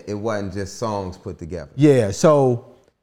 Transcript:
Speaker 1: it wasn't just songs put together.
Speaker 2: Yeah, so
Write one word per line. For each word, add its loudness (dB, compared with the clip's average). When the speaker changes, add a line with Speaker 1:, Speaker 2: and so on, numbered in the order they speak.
Speaker 1:
it -6
wasn't -6
just -8
songs -6
put -12
together. -12
Speaker 2:
Yeah, 4
so 2